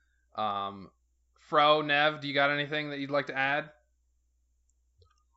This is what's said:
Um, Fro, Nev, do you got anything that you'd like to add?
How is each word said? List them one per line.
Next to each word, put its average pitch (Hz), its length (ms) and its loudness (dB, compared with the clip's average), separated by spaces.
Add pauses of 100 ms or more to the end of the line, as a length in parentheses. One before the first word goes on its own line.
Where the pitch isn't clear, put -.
(360)
Um, 98 540 -6 (580)
Fro, 151 340 4
Nev, 151 380 2
do 143 80 -8
you 135 60 -6
got 143 160 4
anything 147 400 -4
that 143 80 -8
you'd 139 120 -8
like 143 160 0
to 135 100 -8
add? 139 340 -2 (1700)